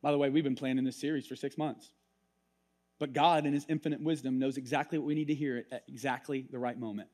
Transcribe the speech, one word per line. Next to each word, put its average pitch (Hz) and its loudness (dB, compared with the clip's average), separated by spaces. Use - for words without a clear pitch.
By 147 2
the 143 4
way, 143 4
we've 151 4
been 135 2
planning 131 0
this 127 -4
series 143 -2
for 131 -8
six - -6
months. 151 -4
But 139 -4
God 151 6
in 143 2
his 143 0
infinite 151 0
wisdom 135 0
knows 135 0
exactly 139 -2
what 139 -2
we 151 0
need 156 0
to 151 2
hear 131 -2
at 120 -8
exactly 131 -4
the 123 -10
right 123 -4
moment. 107 -8